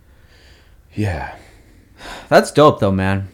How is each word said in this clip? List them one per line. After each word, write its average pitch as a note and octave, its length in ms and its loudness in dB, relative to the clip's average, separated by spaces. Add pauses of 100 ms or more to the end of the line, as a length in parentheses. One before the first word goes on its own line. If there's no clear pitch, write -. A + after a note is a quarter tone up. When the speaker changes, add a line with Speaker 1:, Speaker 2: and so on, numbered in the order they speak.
(960)
Speaker 1:
yeah. - 420 -8 (920)
Speaker 2:
That's E3+ 220 2
dope, D3+ 300 4
though, G2+ 100 2
man. F#2+ 440 -2